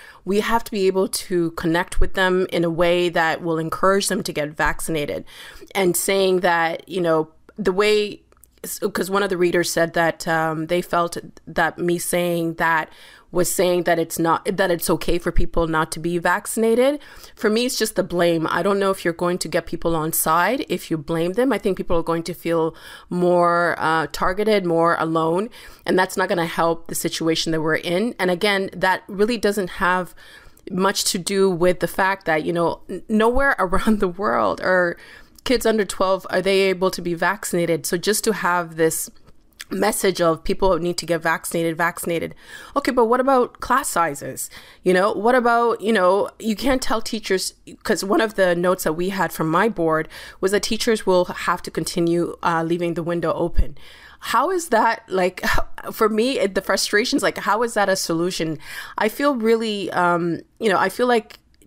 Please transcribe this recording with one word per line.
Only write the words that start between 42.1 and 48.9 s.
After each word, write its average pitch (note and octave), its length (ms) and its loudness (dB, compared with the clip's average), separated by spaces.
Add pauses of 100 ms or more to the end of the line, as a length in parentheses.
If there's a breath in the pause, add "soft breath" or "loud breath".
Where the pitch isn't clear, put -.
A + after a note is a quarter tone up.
Okay, C#4+ 140 0
but B3 160 4
what B3 140 2
about B3+ 400 2
class C4+ 280 0
sizes? C#3+ 600 -4 (320 loud breath)
You F#3 100 4
know, F#3 200 4
what A3+ 220 2
about, A#3 460 4
you G#3+ 140 0
know, F#3 340 4 (100)
you G#3+ 160 -2
can't B3+ 280 0
tell A3+ 180 0
teachers, G#3 540 -4 (280)
'cause G3 220 0
one G3 160 2
of A3 140 0
the F3+ 200 4
notes F3+ 300 0
that E3+ 80 0